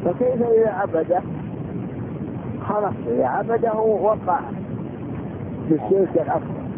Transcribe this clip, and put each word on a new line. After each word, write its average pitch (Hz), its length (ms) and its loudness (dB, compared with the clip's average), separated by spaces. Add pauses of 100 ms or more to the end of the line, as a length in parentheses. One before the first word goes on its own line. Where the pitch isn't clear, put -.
فكيف 247 380 2
إذا 226 280 6
عبده؟ 175 500 0 (1500)
خلاص، 208 260 0 (140)
إذا 123 180 2
عبده 214 480 0
وقع 208 640 2 (1300)
في 156 60 6
الشرك 190 400 2
الأكبر 156 460 0 (180)